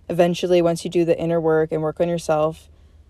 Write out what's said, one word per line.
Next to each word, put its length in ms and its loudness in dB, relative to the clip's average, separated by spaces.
Eventually, 500 2
once 240 0
you 60 -6
do 140 0
the 140 0
inner 220 -2
work 320 0
and 100 -4
work 180 -4
on 80 0
yourself, 600 -2